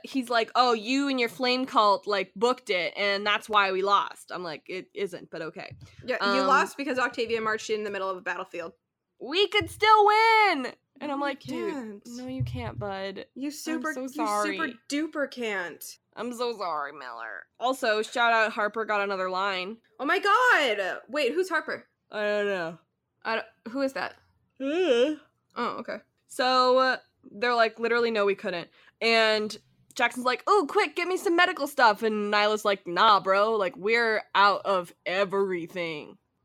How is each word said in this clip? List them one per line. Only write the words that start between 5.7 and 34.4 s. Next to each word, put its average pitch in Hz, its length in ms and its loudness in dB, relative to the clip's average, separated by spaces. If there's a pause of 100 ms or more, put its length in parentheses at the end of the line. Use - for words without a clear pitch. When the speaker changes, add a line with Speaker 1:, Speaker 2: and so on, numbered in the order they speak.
Speaker 2:
Yeah, 233 140 -4 (160)
you 269 80 2
Speaker 1:
Um, 285 40 0
Speaker 2:
lost 285 300 2
because 269 220 -4
Octavia 240 420 -2
marched 220 300 -4
in 214 120 -4
the 214 80 -6
middle 190 180 -4
of 190 80 -6
a 180 40 -14
battlefield. 175 540 -8 (440)
Speaker 1:
"We 370 300 0
could 403 200 0
still 427 380 6
win!" 427 680 4 (260)
And 294 100 -6
I'm 277 80 -4
Speaker 2:
No, 285 80 -2
you 277 60 -2
Speaker 1:
like, 277 80 -10
"Dude, 339 340 -6
Speaker 2:
can't. 220 320 -12
Speaker 1:
no, 247 220 -12
you 262 160 -6
can't, 226 340 -8
bud. 196 560 -8
Speaker 2:
You 269 160 -6
super, 302 380 -6
Speaker 1:
I'm 311 60 -4
so 254 80 -8
Speaker 2:
you 269 60 -8
Speaker 1:
sorry. 208 480 -2
Speaker 2:
super 220 160 -4 (160)
duper 294 400 -4
can't. 196 720 -8 (160)
Speaker 1:
I'm 240 180 -8
so 240 240 -6
sorry, 151 360 -6
Miller." 117 540 -14 (120)
Also, 226 440 0
shout 233 300 0
out, 220 200 2
Harper 214 320 -4
got 208 160 0
another 196 280 -2
line. 190 500 -4 (200)
Speaker 2:
Oh 254 60 -8
my 339 160 0
god! 311 880 2
Wait, 254 260 0
who's 370 140 -2
Harper? 277 400 -6 (240)
Speaker 1:
I 214 100 -6
don't 208 240 0
know. 170 320 -4 (460)
Speaker 2:
I 226 120 -2
don't, - 100 -8 (260)
who 269 100 -4
is 269 120 -2
that? 160 200 -6 (460)
Speaker 1:
Uh. 294 560 2 (420)
Speaker 2:
Oh, 214 220 -4
okay. - 180 -10 (300)
Speaker 1:
So, 254 500 4
uh, 262 200 2 (340)
they're 240 220 0
like, 226 260 2
"Literally, 233 320 2
no, 208 140 2
we 202 100 2
couldn't." 180 320 -8 (320)
And 220 560 2 (380)
Jackson's 240 320 0
like, 247 200 0
"Oh, 381 220 4
quick, 359 280 0
get 349 120 -2
me 370 80 0
some 359 200 0
medical 359 300 2
stuff." 233 360 4
And 214 300 -2
Nyla's 208 320 2
like, 202 220 0
"Nah, 190 340 6
bro, 196 360 2
like, 185 200 -2
we're 220 460 0 (120)
out 196 300 4